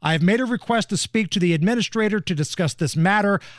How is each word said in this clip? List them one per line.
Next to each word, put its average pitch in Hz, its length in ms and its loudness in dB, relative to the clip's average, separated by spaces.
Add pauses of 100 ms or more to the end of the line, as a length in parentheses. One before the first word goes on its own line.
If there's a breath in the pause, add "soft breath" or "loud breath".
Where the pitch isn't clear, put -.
I 156 100 0
have 160 100 2
made 208 180 4
a 262 60 0
request 233 440 -2
to 196 80 -2
speak 220 320 -2
to 202 80 -2
the 175 160 2
administrator 214 680 0
to 180 140 -4
discuss 151 400 -2
this 147 220 -4
matter. 202 440 2 (180 loud breath)